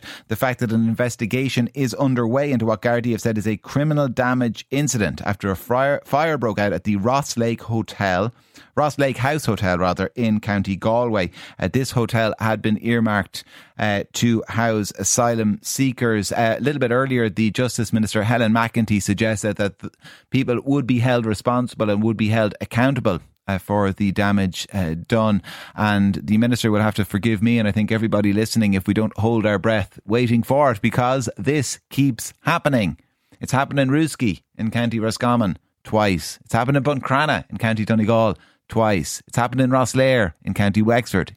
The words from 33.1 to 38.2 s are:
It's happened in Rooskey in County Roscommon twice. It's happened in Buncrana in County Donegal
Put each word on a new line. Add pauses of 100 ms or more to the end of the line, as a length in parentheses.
It's
happened
in
Rooskey (120)
in
County
Roscommon (260)
twice.
It's
happened
in
Buncrana
in
County
Donegal (300)